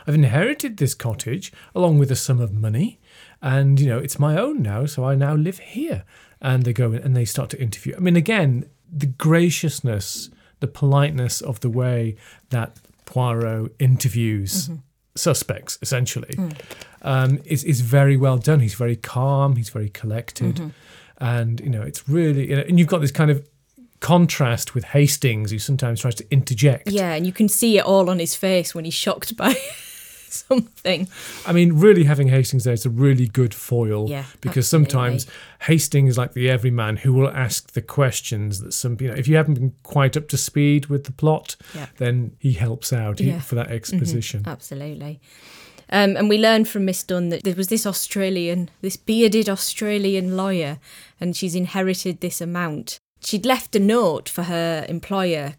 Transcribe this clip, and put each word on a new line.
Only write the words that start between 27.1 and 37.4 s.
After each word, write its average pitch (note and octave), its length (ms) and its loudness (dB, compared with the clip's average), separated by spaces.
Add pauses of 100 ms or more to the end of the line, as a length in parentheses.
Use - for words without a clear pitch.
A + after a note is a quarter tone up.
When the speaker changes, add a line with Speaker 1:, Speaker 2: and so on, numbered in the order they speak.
Speaker 2:
and D#3+ 140 -2
you F#3 60 -2
can G#3 180 2
see A3+ 280 4
it - 60 4
all F#3+ 240 4
on F#3 120 0
his E3 140 -4
face F#3 400 0
when D#3+ 120 -8
he's E3 80 -6
shocked - 420 -4
by A#3+ 240 2
<laughs> C5+ 40 -10 (640)
something. F#3+ 800 -2 (400)
Speaker 1:
I F3 60 0
mean, F3 260 6
really F3+ 260 8
having C#3 240 4
Hastings C3 360 2
there B2+ 80 0
is A2+ 140 -2
a A#2+ 40 -2
really B2+ 380 4
good A#2+ 240 0
foil, A2 560 -2
Speaker 2:
Yeah, C#3 160 -6 (160)
Speaker 1:
because B2+ 260 0
Speaker 2:
absolutely. D3+ 260 2
Speaker 1:
sometimes B2 340 -2 (340)
Hastings D3 520 2
is A2+ 60 -2
like B2 140 -2
the B2+ 160 0
everyman A#2 480 0
who C3 160 0
will C3 160 4
ask - 440 -6